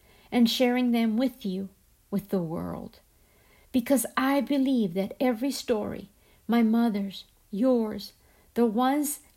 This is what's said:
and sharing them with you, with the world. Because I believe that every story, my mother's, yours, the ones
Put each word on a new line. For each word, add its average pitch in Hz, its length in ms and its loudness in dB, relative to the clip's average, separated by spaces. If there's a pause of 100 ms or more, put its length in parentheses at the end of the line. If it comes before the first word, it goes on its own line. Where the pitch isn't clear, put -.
(320)
and 233 180 4
sharing 247 420 2
them 226 240 2
with 240 300 -2
you, 190 240 -4 (400)
with 202 200 -4
the 190 120 0
world. - 580 -8 (720)
Because 247 360 0 (100)
I 277 240 2
believe 254 540 0
that 196 240 -4
every 254 320 0
story, 208 580 -6 (380)
my 233 160 4
mother's, 220 600 0 (260)
yours, 220 640 0 (420)
the 233 100 2
ones 262 540 0 (180)